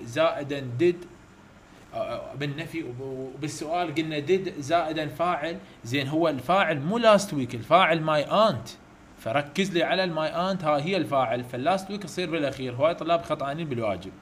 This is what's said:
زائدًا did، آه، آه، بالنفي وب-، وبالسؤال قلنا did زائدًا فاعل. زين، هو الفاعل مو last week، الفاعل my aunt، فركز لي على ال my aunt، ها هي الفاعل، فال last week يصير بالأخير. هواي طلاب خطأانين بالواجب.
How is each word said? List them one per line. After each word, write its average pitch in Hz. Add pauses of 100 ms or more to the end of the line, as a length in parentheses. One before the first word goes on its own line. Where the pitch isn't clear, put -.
زائدًا 143 (100)
did، 175 (880)
آه، -
آه، 87
بالنفي 147
وب-، 123
وبالسؤال 143
قلنا 156
did 180
زائدًا 156
فاعل. 170 (260)
زين، 131
هو 160
الفاعل 156
مو 185
last 208
week، 131
الفاعل 160
my 151
aunt، 190 (480)
فركز 143
لي 165
على 175
ال 170
my 156
aunt، 180
ها 151
هي 190
الفاعل، 123
فال 139
last 190
week 208
يصير 170
بالأخير. 131
هواي 151
طلاب 170
خطأانين 151
بالواجب. 101